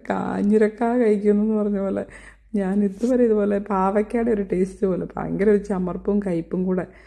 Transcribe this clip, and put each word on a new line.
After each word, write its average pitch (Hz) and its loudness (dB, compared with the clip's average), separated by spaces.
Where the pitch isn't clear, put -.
കാഞ്ഞിരക്ക 202 0
കഴിക്കുന്നെന്ന് 214 2
പറഞ്ഞ 208 0
പോലെ. 196 -4
ഞാൻ 202 0
ഇതുവരെ 240 2
ഇതുപോലെ 208 2
പാവയ്ക്കയുടെ 208 0
ഒരു 202 0
ടേസ്റ്റ് 190 -2
പോലെ 175 -2
ഭയങ്കര 170 0
ഒരു 208 6
ചമർപ്പും 190 -2
കയ്പ്പും 180 -2
കൂടെ. 185 -2